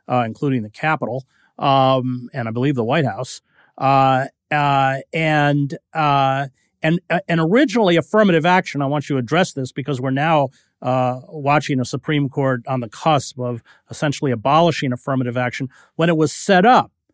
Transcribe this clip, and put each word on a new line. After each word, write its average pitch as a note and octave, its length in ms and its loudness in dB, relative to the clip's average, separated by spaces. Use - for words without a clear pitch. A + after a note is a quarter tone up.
uh, B2 160 0
including B2 380 -4
the G#2+ 80 -10
Capitol, C3+ 560 -4
um, C3 760 2
and B2 160 -6
I A2+ 40 -6
believe C3 240 0
the A#2 80 -2
White C#3 220 0
House. A2+ 360 -8
Uh, C3+ 520 2
uh, C#3 460 0
and, D3 640 0
uh, C#3 540 0
and, E3 160 0
uh, E3+ 180 0
and E3 140 0
originally G3+ 540 2
affirmative E3+ 500 2
action, F3+ 380 0
I - 20 0
want C#3+ 240 -4
you C#3+ 60 0
to C3 40 0
address D#3 320 0
this C3 200 -8
because C3+ 280 -6
we're C3 120 -4
now, C#3+ 380 0
uh, B2+ 460 -2
watching C#3+ 520 -2
a A#2+ 60 -2
Supreme C#3+ 440 -4
Court C3 380 -2
on C3 140 -4
the A2+ 80 -10
cusp - 500 -2
of B2 240 -6
essentially D3 420 -2
abolishing C#3 600 2
affirmative B2 440 -4
action. B2 320 -4
When E3 120 2
it E3+ 100 2
was D#3 140 2
set F#3 340 2
up A3+ 260 4